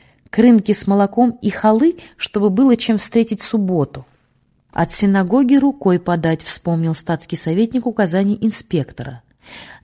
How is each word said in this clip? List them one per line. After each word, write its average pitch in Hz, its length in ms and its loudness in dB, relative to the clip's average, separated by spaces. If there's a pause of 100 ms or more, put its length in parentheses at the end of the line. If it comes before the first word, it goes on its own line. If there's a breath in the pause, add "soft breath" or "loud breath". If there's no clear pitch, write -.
(300 soft breath)
Крынки 220 420 4
с - 140 -6
молоком 202 560 2
и 208 80 -2
халы, 226 480 2 (180 loud breath)
чтобы 208 340 -2
было 240 260 4
чем 226 220 0
встретить 226 440 -2
субботу. 180 640 -2 (640)
От - 200 -2
синагоги 202 640 2
рукой 269 420 2
подать, 165 440 -2
вспомнил 165 520 -4
статский - 420 -6
советник 226 500 -2
указаний 202 540 0
инспектора. 135 800 -6 (600 loud breath)